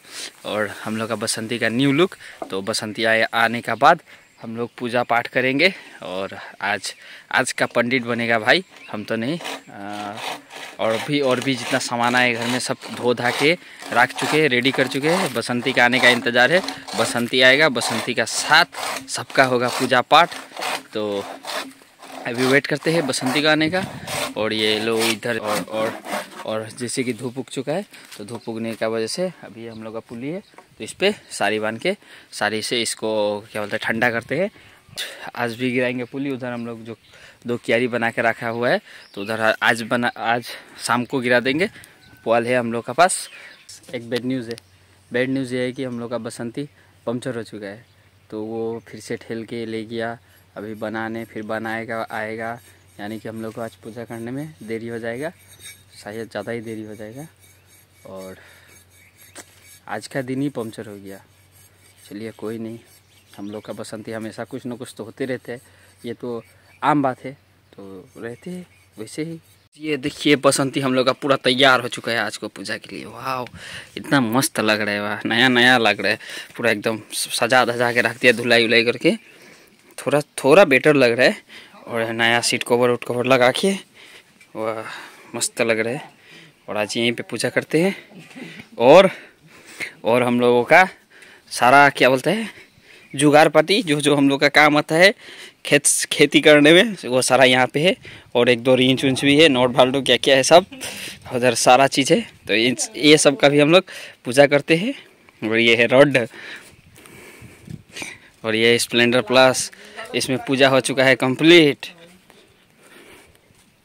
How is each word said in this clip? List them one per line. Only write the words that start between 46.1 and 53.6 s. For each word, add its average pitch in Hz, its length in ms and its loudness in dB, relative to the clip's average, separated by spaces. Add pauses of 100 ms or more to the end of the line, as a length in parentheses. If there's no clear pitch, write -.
का 120 80 -6
बसंती 117 500 -10 (380)
puncture 120 300 -6
हो 117 60 -10
चुका 104 240 -14
है, 104 200 -16 (440)
तो 110 120 -10
वो 113 460 -8
फिर 110 120 -18
से 117 160 -10
ठेल 113 280 -12
के 117 220 -10
ले 113 180 -8
गया 117 340 -8 (380)
अभी 107 180 -12
बनाने, 113 500 -8
फिर 110 180 -14
बनाएगा, 110 680 -8
आएगा, 113 500 -10 (400)
यानी 107 200 -10
कि 120 80 -14
हम 110 140 -12
लोग 110 120 -12
को 123 60 -12